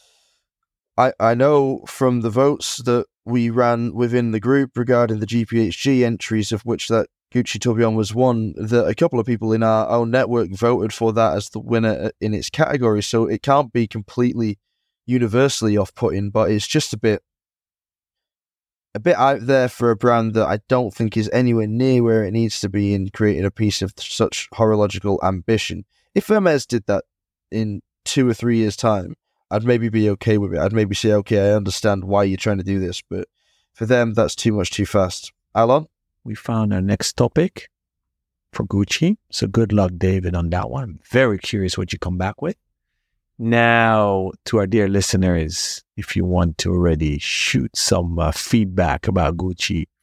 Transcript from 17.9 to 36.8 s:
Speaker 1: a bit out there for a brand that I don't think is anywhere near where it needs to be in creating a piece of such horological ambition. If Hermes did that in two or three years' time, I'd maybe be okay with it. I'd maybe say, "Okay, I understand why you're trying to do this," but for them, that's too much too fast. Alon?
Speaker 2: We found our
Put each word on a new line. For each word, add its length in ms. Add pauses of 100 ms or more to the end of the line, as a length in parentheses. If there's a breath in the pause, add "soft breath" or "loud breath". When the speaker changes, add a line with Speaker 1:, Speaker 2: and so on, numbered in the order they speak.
Speaker 1:
a 60
bit 180
out 300
there 200
for 220
a 60
brand 400
that 120
I 200
don't 260
think 240
is 160
anywhere 340
near 360
where 200
it 80
needs 300
to 80
be 240
in 160
creating 360
a 60
piece 300
of 160
such 540
horological 720
ambition. 600 (300)
If 140
Hermes 400
did 180
that 200 (440)
in 320 (220)
two 260
or 60
three 220
years' 200
time, 380 (360)
I'd 120
maybe 260
be 200
okay 300
with 160
it. 40
I'd 140
maybe 220
say, 160
"Okay, 400
I 40
understand 480
why 200
you're 120
trying 220
to 60
do 160
this," 280
but 200 (460)
for 120
them, 300
that's 200
too 180
much 180
too 160
fast. 440 (220)
Alon? 320 (380)
Speaker 2:
We 100
found 400
our 80